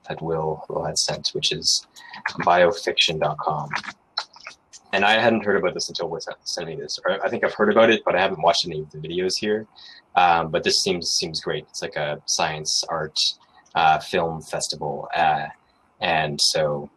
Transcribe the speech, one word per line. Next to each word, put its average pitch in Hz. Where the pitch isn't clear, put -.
that 80
Will, 80
Will 80
had 82
sent, -
which -
is -
biofiction 85
dot 76
com. 76
And 98
I 104
hadn't 113
heard 101
about 90
this 85
until 82
Will 80
sent, -
sent 87
me 80
this. -
Or 98
I 95
think 113
I've 85
heard 107
about 113
it, 110
but 87
I 90
haven't 95
watched -
any 78
of 78
the 78
videos 87
here. 107
Um, 85
but 82
this -
seems, 90
seems 82
great. 78
It's -
like 82
a 76
science, 78
art, 78
uh, 82
film 82
festival. 76
Uh, 76
and 78
so 73